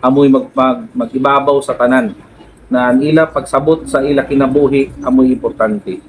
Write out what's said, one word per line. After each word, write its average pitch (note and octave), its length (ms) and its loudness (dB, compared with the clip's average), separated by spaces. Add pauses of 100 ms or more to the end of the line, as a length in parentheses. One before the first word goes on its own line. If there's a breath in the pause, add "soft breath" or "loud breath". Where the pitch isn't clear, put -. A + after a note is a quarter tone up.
amoy C3+ 320 4
mag-, B2+ 240 0
mag-, B2+ 320 -2
mag-ibabaw C3+ 720 0
sa C3 160 -6
tanan, B2 400 0 (560)
na B2 160 0
ang C3 160 2
ila D#3 240 2
pagsabot D3+ 560 -2
sa C#3 160 -2
ila C#3 240 0
kinabuhi, C#3 800 0
amoy B2+ 320 2
importante. G#2 720 -4